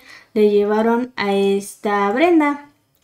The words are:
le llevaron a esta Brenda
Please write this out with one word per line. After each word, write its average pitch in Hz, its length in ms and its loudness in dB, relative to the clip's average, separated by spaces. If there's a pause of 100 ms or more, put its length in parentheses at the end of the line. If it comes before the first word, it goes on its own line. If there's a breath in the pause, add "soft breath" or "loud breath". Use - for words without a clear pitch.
(340 loud breath)
le 214 160 2
llevaron 220 680 0
a 202 180 -2
esta 202 760 -2
Brenda 294 580 0 (340)